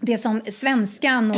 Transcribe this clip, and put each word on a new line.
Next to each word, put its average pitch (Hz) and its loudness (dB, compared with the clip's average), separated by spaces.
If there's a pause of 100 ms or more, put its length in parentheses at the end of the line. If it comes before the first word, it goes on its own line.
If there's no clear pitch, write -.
det 233 0
som 220 -2 (100)
Svenskan 240 0
och 208 0